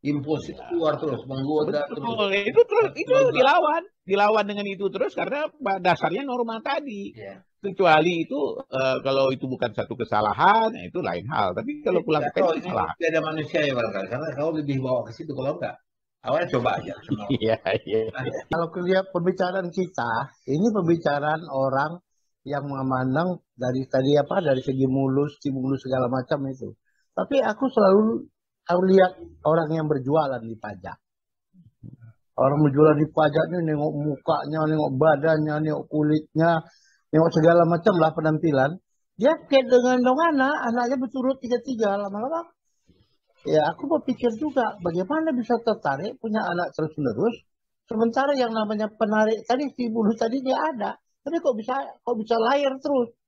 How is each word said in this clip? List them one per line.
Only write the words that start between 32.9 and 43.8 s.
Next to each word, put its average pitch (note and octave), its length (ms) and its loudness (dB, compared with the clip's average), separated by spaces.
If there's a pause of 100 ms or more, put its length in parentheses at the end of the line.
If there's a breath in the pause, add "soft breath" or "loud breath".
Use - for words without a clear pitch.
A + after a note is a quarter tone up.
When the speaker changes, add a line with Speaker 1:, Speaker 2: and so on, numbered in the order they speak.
Speaker 3:
di D3+ 80 2
pajak D#3 420 2
ini F3 160 -2
nengok D3+ 300 -2
mukanya, D3 720 -4
nengok D3+ 260 0
badannya, D3+ 720 2
nengok D3+ 240 -4
kulitnya, D3+ 640 2 (580 soft breath)
nengok D#3+ 220 6
segala E3+ 320 8
macam E3+ 320 4
lah D#3+ 160 4
penampilan. D#3 640 2 (400)
Dia D#4 260 2
kayak C4+ 240 4
dengan B3 380 4
dong B3+ 160 4
anak, D4 320 2 (160)
anaknya A#3+ 320 0
berturut C4 400 -2
tiga-tiga A3+ 560 -2
lama-lama. G#3+ 560 -6 (880)
Ya, D3+ 220 2
aku E3 240 -4